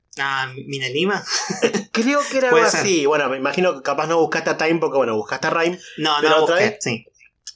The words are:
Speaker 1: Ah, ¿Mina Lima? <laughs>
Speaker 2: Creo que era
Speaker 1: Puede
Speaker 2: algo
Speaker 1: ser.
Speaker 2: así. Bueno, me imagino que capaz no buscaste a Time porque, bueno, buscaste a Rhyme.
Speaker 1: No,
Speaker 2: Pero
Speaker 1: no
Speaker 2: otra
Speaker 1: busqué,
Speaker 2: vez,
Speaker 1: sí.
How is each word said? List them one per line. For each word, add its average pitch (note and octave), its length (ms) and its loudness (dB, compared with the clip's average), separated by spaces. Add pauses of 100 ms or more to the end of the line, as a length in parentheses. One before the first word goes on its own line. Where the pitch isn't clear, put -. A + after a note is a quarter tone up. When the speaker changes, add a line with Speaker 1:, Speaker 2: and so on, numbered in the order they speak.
(180)
Speaker 1:
Ah, C3+ 340 -4 (140)
¿Mina C3+ 220 -8
Lima? F3 360 -2 (380)
<laughs> G3+ 300 -2
Speaker 2:
Creo C4 360 2
que C4 100 -2
era C4 120 2
Speaker 1:
Puede A#3 140 6
Speaker 2:
algo G#3 80 4
Speaker 1:
ser. - 80 0
Speaker 2:
así. E3 260 2
Bueno, C#3+ 240 2
me C3+ 60 -2
imagino C#3+ 380 0
que C3+ 80 -12
capaz D3 260 -2
no E3 100 2
buscaste D#3+ 320 0
a C#3+ 80 -2
Time D#3+ 220 2
porque, D#3 180 0
bueno, A#2 180 2
buscaste C3+ 300 -4
a D#3+ 40 0
Rhyme. E3+ 280 0 (200)
Speaker 1:
No, D3+ 220 0
Speaker 2:
Pero D3+ 160 4
Speaker 1:
no D#3 60 6
Speaker 2:
otra E3 140 2
Speaker 1:
busqué, D3+ 140 2
Speaker 2:
vez, - 100 -10
Speaker 1:
sí. - 260 -6 (500)